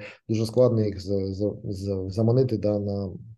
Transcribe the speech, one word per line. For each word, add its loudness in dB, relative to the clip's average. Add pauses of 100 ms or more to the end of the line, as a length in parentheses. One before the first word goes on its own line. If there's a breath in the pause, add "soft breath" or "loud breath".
(280 loud breath)
дуже 0
складно 4
їх -2
за-, -2
за-, -2
за-, -4
заманити, 2
да, 0
на -4 (280)